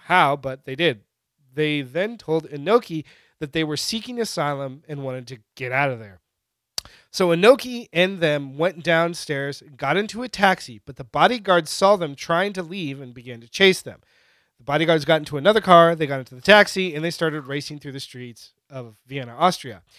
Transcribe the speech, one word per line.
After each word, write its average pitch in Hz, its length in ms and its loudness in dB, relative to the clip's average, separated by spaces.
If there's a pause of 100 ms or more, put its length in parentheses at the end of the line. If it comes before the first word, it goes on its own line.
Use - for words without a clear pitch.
how, 160 280 4
but 135 300 -8
they 135 100 -12
did. 139 280 -2 (520)
They 151 280 -2
then 185 360 -6
told 156 300 -4
Inoki 160 560 -2 (340)
that 147 140 -10
they 160 100 -2
were 151 140 -4
seeking 233 440 -8
asylum 143 680 -6
and 143 160 -10
wanted 127 240 -10
to 127 100 -16 (160)
get 127 160 -10
out 135 200 0
of 117 100 -8
there. 98 180 -20 (920)
So 185 160 0
Inoki 240 640 2
and 185 280 0
them 143 360 -2
went 165 260 -2
downstairs, 165 800 -2 (140)
got 143 200 -2
into 214 260 -4
a 254 60 -10
taxi, 185 560 -2
but 143 120 -18
the 135 80 -14
bodyguards 185 680 2
saw 196 260 4
them 151 200 -6
trying 185 380 -2
to 185 80 -6
leave 151 380 -10
and 127 140 -18
began 120 260 -16
to 117 80 -20
chase 190 340 4
them. 101 180 -16 (580)
The 120 60 -20
bodyguards 156 400 2
got 160 140 4
into 147 180 -8
another 202 240 4
car, 170 340 8
they 156 120 -2
got 135 140 -4
into 131 160 -16
the 127 40 -20
taxi, 190 540 4
and 156 100 -6
they 170 60 -4
started 156 380 -4
racing 143 320 -8
through 139 120 -14
the 135 80 -12
streets 123 520 -18 (180)
of 120 240 -16 (120)
Vienna, 123 300 -10
Austria. 143 460 -2 (160)